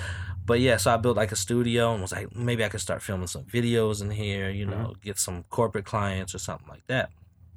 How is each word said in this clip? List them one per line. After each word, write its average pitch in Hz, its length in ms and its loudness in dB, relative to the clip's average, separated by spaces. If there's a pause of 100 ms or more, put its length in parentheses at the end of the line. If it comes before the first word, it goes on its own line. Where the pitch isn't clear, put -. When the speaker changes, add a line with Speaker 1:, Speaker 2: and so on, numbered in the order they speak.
(140)
Speaker 1:
<laughs> - 300 -6
but 120 160 4
yeah, 127 160 6
so 120 180 6
I - 20 6
built, 113 200 2
like, 104 160 2
a 107 40 -4
studio 117 560 2
and 104 100 -2
was 95 100 -6
like, 104 220 -8
"Maybe 120 300 0
I 104 40 2
could 101 120 -6
start - 220 -4
filming 92 240 -4
some - 180 -8
videos 113 580 2
in 104 80 -4
here, 101 400 -2
you 101 160 -4
Speaker 2:
Mm-hmm. 95 160 -4
Speaker 1:
know, 117 180 -6
get 104 180 -8
some 87 320 -4
corporate 107 340 0
clients 98 500 -2
or 95 40 -10
something - 300 -10
like - 180 -20
that." 127 240 -2 (460)